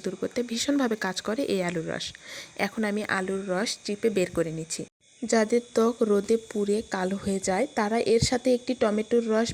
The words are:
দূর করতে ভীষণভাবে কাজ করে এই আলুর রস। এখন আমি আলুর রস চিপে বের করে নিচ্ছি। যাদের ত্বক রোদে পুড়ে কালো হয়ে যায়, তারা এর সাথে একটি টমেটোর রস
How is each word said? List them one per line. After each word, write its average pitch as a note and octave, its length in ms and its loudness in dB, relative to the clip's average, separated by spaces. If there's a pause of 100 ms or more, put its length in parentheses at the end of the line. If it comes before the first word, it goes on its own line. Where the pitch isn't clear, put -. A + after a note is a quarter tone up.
দূর F#3 140 -4
করতে - 260 -4
ভীষণভাবে A#3+ 540 0
কাজ F#3 240 -4
করে A3+ 220 -2
এই G3 200 0
আলুর F3 260 -2
রস। - 180 -6 (500)
এখন G#3 280 -2
আমি G#3 240 0
আলুর F#3+ 400 -2
রস F#3+ 220 0 (120)
চিপে G#3 280 0
বের F#3+ 200 0
করে E3 220 0
নিচ্ছি। D#3+ 300 -6 (400)
যাদের A3+ 400 2 (100)
ত্বক A#3 300 4
রোদে G#3 340 2
পুড়ে G#3 400 0 (140)
কালো F#3+ 260 -2
হয়ে G3 240 -2
যায়, F#3+ 240 0 (100)
তারা A3 260 2
এর A3+ 240 4
সাথে B3+ 300 0
একটি A#3+ 200 -2
টমেটোর A3 540 2
রস A3 260 2